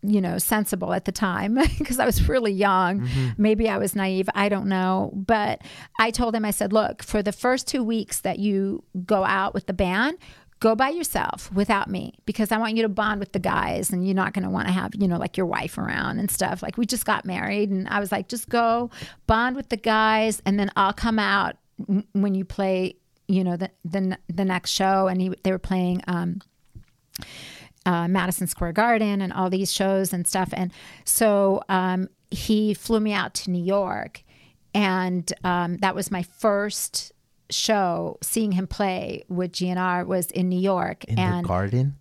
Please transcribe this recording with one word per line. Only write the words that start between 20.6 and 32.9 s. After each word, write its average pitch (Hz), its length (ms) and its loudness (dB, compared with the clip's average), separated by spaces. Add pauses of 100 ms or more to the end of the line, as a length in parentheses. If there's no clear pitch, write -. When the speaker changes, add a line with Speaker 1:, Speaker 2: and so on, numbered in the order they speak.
Speaker 1:
I'll 196 180 4
come 220 240 0
out 202 380 0 (220)
w-, 202 340 0
when 196 220 2
you 190 120 -2
play, 185 500 -2 (320)
you 185 160 4
know, 175 140 0
the, 185 120 -4 (140)
the, 170 140 -4
n-, 185 200 -2 (100)
the 190 180 -2
next 180 240 -2
show." 190 380 2
And 185 120 0
he, 185 100 0 (120)
they 190 100 2
were 185 60 0
playing, 180 480 0
um, 175 340 -2 (1500)
uh, 170 220 2
Madison 180 380 0
Square 170 260 -4
Garden 214 500 2
and 185 100 -4
all 185 180 0
these 190 220 0
shows 190 400 2
and 175 140 -2
stuff. 185 260 0
And 180 180 -2 (340)
so, 202 640 4
um, 185 400 2 (220)
he 214 440 2
flew 226 260 0